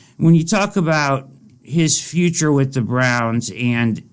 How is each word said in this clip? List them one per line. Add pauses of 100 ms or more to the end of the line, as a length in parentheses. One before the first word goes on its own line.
(160)
when
you
talk
about (340)
his
future
with
the
Browns
and (120)